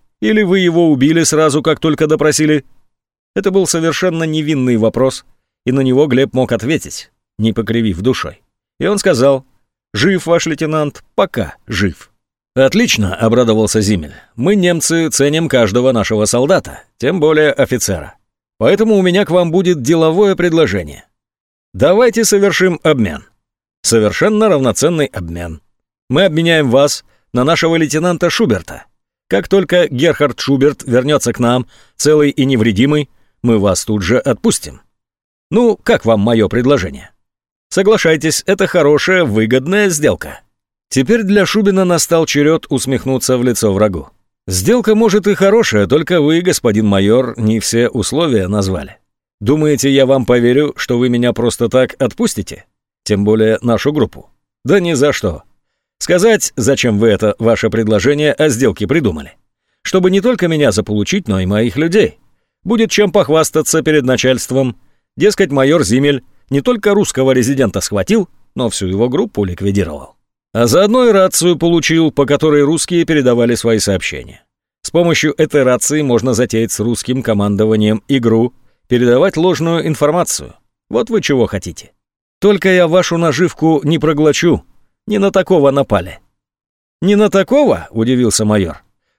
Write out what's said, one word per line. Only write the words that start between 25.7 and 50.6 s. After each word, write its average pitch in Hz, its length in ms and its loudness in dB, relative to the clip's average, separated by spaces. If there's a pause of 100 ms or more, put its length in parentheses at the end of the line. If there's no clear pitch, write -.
Мы 160 180 2
обменяем 160 440 0
вас 139 340 2 (280)
на 123 100 0
нашего 165 320 0
лейтенанта 165 560 -2
Шуберта. 110 540 -4 (440)
Как 190 200 -2
только 180 400 2
Герхард 139 500 0
Шуберт 139 480 0
вернется 127 460 0
к 113 80 -6
нам, 123 260 0 (300)
целый 147 340 2
и 135 140 0
невредимый, 131 680 0 (320)
мы 117 160 2
вас 98 260 0
тут 107 180 -4
же 98 140 0
отпустим. 123 640 -4 (680)
Ну, 226 260 2
как - 280 -2
вам 110 160 2
мое 113 280 2
предложение? 117 600 -2 (580)
Соглашайтесь, 165 800 0
это 190 220 0
хорошая, 165 560 2
выгодная 131 640 0
сделка». 147 500 -4 (520)
Теперь 196 340 0
для 196 200 2
Шубина 196 400 0
настал 170 400 0
черед 151 440 0
усмехнуться 131 680 -2
в 120 60 -2
лицо 113 300 0
врагу. 95 380 -2 (360)
«Сделка, 190 480 0
может, 208 320 2
и 202 80 2
хорошая, 190 540 2
только 160 320 0
вы, 156 200 2
господин 113 460 0
майор, 104 500 2
не 110 220 0
все 117 300 0
условия 123 580 -2
назвали. 95 520 -4 (420)
Думаете, 143 500 0
я 135 160 4
вам 131 180 2
поверю, 123 520 2